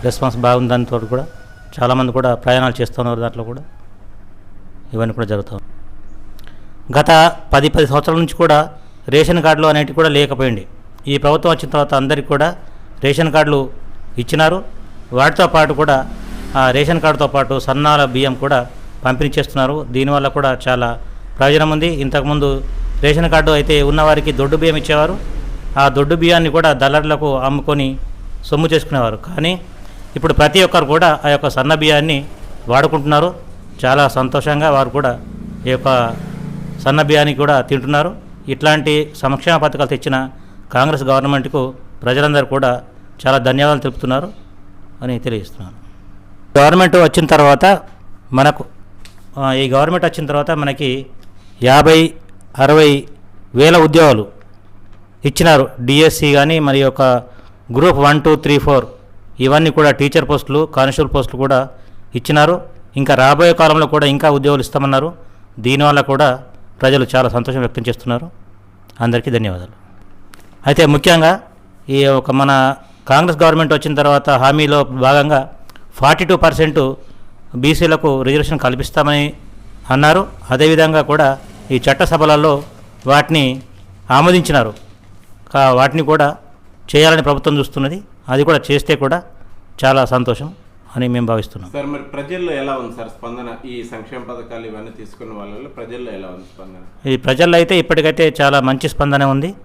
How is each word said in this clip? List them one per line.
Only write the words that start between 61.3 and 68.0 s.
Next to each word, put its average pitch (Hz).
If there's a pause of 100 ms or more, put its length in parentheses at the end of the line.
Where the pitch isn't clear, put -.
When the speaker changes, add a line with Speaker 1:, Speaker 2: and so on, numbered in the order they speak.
Speaker 1:
కూడా 131 (460)
ఇచ్చినారు. 151 (360)
ఇంకా 139
రాబోయే 143
కాలంలో 156
కూడా 147
ఇంకా 143
ఉద్యోగాలు 143
ఇస్తామన్నారు. 139 (460)
దీనివల్ల 139
కూడా 135 (380)
ప్రజలు 131
చాలా 127
సంతోషం 120
వ్యక్తం 120
చేస్తున్నారు. 123 (720)